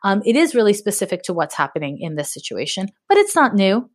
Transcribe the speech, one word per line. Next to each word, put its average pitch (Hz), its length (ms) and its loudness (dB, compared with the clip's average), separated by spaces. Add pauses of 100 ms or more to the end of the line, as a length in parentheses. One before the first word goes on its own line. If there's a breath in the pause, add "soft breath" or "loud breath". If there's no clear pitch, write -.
um, 196 240 0
it 233 100 4
is 320 180 2
really 214 200 4
specific 196 480 -4
to 190 100 -6
what's 165 220 -4
happening 147 480 -4
in 160 140 -8
this 147 180 -6
situation, 151 560 -8 (180)
but 392 80 4
it's 415 180 2
not 262 200 2
new. 196 400 2